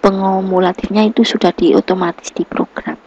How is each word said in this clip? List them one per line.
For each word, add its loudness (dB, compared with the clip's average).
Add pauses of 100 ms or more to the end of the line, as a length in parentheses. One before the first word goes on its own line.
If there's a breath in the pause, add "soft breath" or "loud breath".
pengumulatifnya 0
itu 2
sudah 0
di 2
otomatis -4
di -6
program. -8